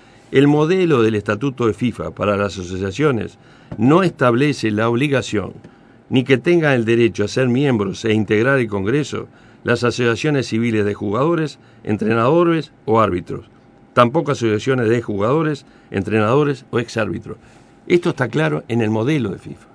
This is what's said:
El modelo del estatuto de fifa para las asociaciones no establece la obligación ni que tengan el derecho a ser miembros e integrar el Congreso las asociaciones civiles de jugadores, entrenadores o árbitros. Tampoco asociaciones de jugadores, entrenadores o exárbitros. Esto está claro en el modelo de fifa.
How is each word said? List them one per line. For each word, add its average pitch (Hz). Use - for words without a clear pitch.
El 139
modelo 156
del 110
estatuto 113
de 104
fifa 101
para 101
las 98
asociaciones 95
no 143
establece 131
la 107
obligación 120
ni 127
que 131
tengan 160
el 120
derecho 117
a 104
ser 127
miembros 120
e 110
integrar 110
el 117
Congreso 104
las 120
asociaciones 120
civiles 110
de 101
jugadores, 143
entrenadores 131
o 110
árbitros. 90
Tampoco 139
asociaciones 117
de 117
jugadores, 139
entrenadores 110
o 113
exárbitros. 110
Esto 175
está 127
claro 151
en 117
el 110
modelo 113
de -
fifa. -